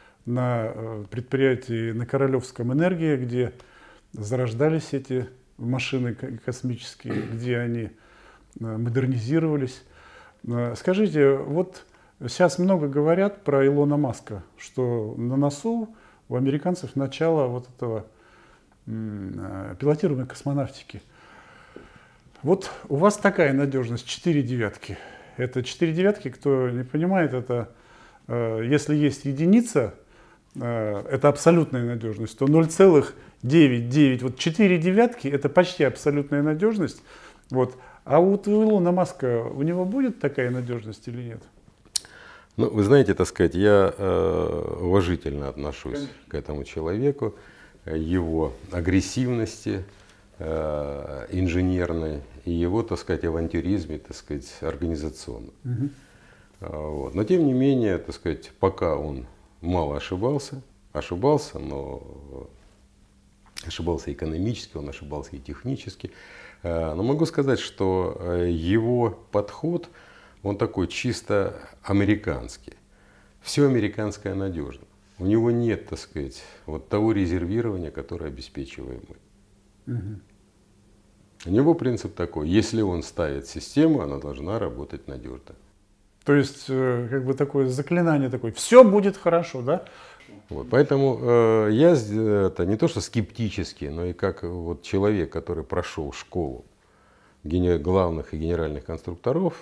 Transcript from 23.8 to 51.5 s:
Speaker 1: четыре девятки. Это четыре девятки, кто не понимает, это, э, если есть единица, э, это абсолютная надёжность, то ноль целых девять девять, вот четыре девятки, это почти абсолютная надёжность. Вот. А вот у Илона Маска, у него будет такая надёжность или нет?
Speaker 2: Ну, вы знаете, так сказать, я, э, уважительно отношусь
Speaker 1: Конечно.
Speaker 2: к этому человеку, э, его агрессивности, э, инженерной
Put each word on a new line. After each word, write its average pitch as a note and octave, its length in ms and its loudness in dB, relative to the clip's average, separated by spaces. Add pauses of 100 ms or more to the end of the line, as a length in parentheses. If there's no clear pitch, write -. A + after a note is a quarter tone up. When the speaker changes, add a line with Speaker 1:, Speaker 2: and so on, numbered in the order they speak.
Speaker 1:
четыре D#3 340 0
девятки. A#2 560 -4 (400)
Это B2 260 -4
четыре D#3+ 300 -2
девятки, F#3 360 0
кто C3 400 0
не B2 140 -4
понимает, D#3+ 500 0
это, B2 360 -4 (580)
э, A2+ 400 -2
если D3 280 2
есть D3 300 0
единица, D#3+ 680 2 (640)
э, A2+ 540 -4
это C3+ 200 4
абсолютная C#3+ 560 4
надёжность, A2+ 520 -6
то C3+ 100 2
ноль D#3+ 200 6
целых D#3+ 460 8 (300)
девять B2 460 6
девять, C3 340 6
вот B2+ 140 -4
четыре F3+ 400 4
девятки, F#3+ 500 2
это C#3 220 0
почти F3+ 340 4
абсолютная C#3+ 600 2
надёжность. E3 580 0 (500)
Вот. B2+ 240 0 (300)
А C#3 140 4
вот G3 280 4
у G3+ 40 2 (120)
Илона G3 280 4
Маска, C3 520 0
у C3+ 200 -6
него F3 220 0
будет B3 340 -2
такая C3+ 300 -2
надёжность A#2+ 580 -8
или A#2+ 160 -10
нет? A2+ 180 -12 (1160)
Speaker 2:
Ну, A#2+ 120 2
вы G#2+ 140 2
знаете, B2 300 6
так F2+ 140 2
сказать, - 280 2
я, G2 420 6
э, E2 840 0
уважительно E2+ 640 0
отношусь C#2+ 520 -8
Speaker 1:
Конечно. - 160 -12 (120)
Speaker 2:
к - 80 -20
этому D2 280 -8
человеку, G#2+ 720 -4 (500)
э, D#2+ 120 -4
его D#2+ 540 0 (200)
агрессивности, G2 1120 -2 (560)
э, D2 920 -6
инженерной F2 880 0 (240)